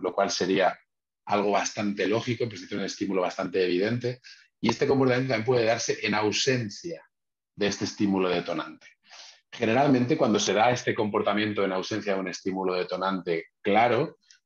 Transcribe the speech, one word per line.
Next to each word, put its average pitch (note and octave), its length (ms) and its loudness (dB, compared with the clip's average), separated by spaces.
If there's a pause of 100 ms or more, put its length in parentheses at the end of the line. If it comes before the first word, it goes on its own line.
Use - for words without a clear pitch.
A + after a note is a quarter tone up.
lo F#2 120 -2
cual - 160 2
sería F#2 480 2 (480)
algo G#2 260 0
bastante G2+ 560 -2
lógico, A#2 360 0
en A2+ 60 -2
presencia G2+ 280 -10
de G2 60 -4
un F#2 40 -4
estímulo F#2+ 340 -2
bastante F#2 420 -2
evidente, A2+ 580 0 (380)
y A2+ 100 0
este C3+ 180 0
comportamiento C3 460 2
también G#2+ 120 -2
puede B2 200 2
darse - 400 0
en G#2+ 100 0
ausencia G#2+ 880 -2 (520)
de G2+ 120 0
este G2 180 -2
estímulo F#2+ 440 0
detonante. F2 580 -4 (640)
Generalmente, B2 640 2
cuando A2 220 2
se G2 140 0
da A2+ 180 4
este B2 240 -2
comportamiento G#2 680 0
en F#2+ 100 0
ausencia G2 400 -4
de F#2+ 60 -2
un F#2 80 -6
estímulo F#2 460 -4
detonante F2+ 760 -2 (140)
claro, A#2+ 560 2 (280)